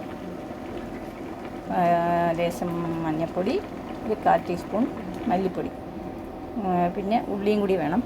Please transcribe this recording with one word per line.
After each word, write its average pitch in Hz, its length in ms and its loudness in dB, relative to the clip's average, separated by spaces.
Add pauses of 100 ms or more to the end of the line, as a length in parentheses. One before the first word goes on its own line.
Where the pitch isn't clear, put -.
(1700)
ആ, 190 80 2 (520)
ലേശം 170 720 -2
മഞ്ഞൾപ്പൊടി, 175 560 0 (460)
ഒരു 214 100 0 (100)
കാൽ 170 240 6
ടീസ്പൂൺ 196 380 0 (400)
മല്ലിപ്പൊടി, 180 420 2 (1000)
ആ, 175 280 4
പിന്നെ 202 320 2
ഉള്ളിയും 208 320 4
കൂടി 190 160 4
വേണം. 170 300 2